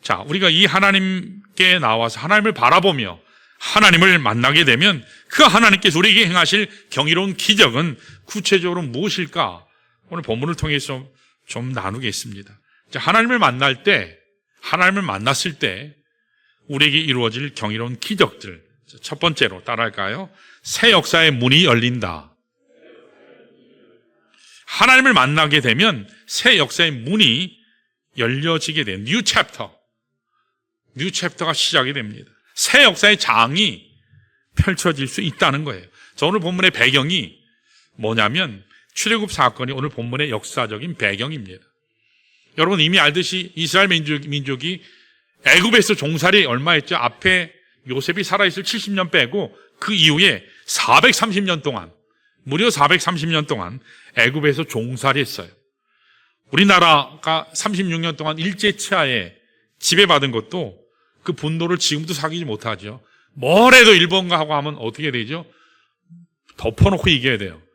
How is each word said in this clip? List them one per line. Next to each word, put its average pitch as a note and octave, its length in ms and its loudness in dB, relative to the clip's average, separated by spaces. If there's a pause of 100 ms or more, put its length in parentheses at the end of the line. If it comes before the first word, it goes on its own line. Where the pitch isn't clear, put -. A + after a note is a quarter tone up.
자, G2 180 -4
우리가 F3 300 -2
이 E3+ 160 4
하나님께 F#3 1120 0
나와서 A#2 420 0
하나님을 G#3 320 2
바라보며 C3+ 680 2 (400)
하나님을 F#3 600 4
만나게 C3 460 2
되면, C#3+ 400 2 (220)
그 - 160 4
하나님께서 G3 560 4
우리에게 G#3 280 4
행하실 F3+ 640 -2
경이로운 E3+ 460 -2
기적은 E3+ 640 2 (280)
구체적으로 F3+ 560 -2
무엇일까? C#3+ 840 -6 (440)
오늘 E3+ 140 -12
본문을 C3 320 -6
통해서 C#3 520 -6 (380)
좀 B2+ 260 -10
나누겠습니다. G2+ 880 -10 (320)
자, C3+ 80 -10
하나님을 A3+ 400 0
만날 C3+ 440 0
때, A#2+ 340 -2 (440)
하나님을 F#3 400 0
만났을 C3 580 -4
때 B2+ 360 -6 (720)
우리에게 D3 320 2
이루어질 B2+ 560 -4
경이로운 A#2 440 -8
기적들. B2 640 -4 (240)
자, - 140 -20
첫 - 180 -14
번째로 B2 440 -4
따라할까요? A2+ 680 -8 (320)
새 - 300 0
역사의 E3 400 2
문이 B2+ 340 2
열린다. A2+ 720 -2 (2250)
하나님을 B3+ 480 2
만나게 D3 480 2
되면 B2 460 0 (200)
새 A#3 300 2
역사의 D#3+ 340 0
문이 C#3+ 680 -2 (600)
열려지게 D3+ 680 -4
돼요. G2 160 -8
뉴 D#3 240 -4
챕터. - 500 -4 (1200)
뉴 D#3+ 160 -6
챕터가 E3 420 -6
시작이 C#3+ 400 -2
됩니다. A2 360 -12 (260)
새 - 280 4
역사의 G#3 340 2
장이 B2 720 0 (680)
펼쳐질 D#3+ 500 -2
수 - 140 -8
있다는 D3+ 420 -2
거예요. G2 220 -12 (300)
자, - 100 -2
오늘 F#3+ 160 0
본문의 F3+ 300 0
배경이 C3 680 -2 (560)
뭐냐면, A2 680 -2 (280)
출애굽 G#3+ 380 -4
사건이 B2+ 400 -2
오늘 C3+ 160 -6
본문의 C3 420 -6
역사적인 A2+ 680 -8
배경입니다. G#2 680 -6 (920)
여러분 E3+ 240 2
이미 F3 180 2
알듯이 F3 560 0
이스라엘 F3+ 320 0
민족, D3+ 400 -4
민족이 C#3+ 540 -8 (640)
애굽에서 F#3+ 500 4
종살이 E3 500 2
얼마 C3+ 280 -2
했죠? D#3+ 240 -2
앞에 E3+ 560 -2 (360)
요셉이 E3 340 -4
살아있을 F#3+ 400 -2
칠십 G3+ 300 -6
년 F#3 160 -2
빼고 D#3 460 -2 (240)
그 - 140 -4
이후에 D#3 520 2 (200)
사백삼십 G3+ 800 2
년 F3 180 -4
동안, F#2+ 300 -8 (520)
무려 E3 260 0
사백삼십 D#3+ 600 0
년 D#3 180 -2
동안 G#2+ 320 -6 (380)
애굽에서 C#3+ 480 0
종살이 B2+ 540 -2
했어요. G2+ 300 -8 (1000)
우리나라가 D#3+ 1040 4
삼십육 F3+ 480 -4
년 E3 160 -6
동안 D#3 200 -6
일제치하에 E3 960 -4 (460)
지배받은 E3 520 2
것도 A2+ 460 -8 (460)
그 F3 100 -6
분노를 E3 440 -4
지금도 D#3+ 360 -4
사귀지 D#3+ 320 -6
못하죠. G#2+ 560 -10 (320)
뭐래도 A3+ 600 8
일본과 F3 440 2
하고 D3+ 180 -4
하면 D3 220 -4
어떻게 B2 340 -8
되죠? B2 340 -8 (1120)
덮어놓고 F#3 520 2
이겨야 C3 280 0
돼요. F2 240 -10 (140)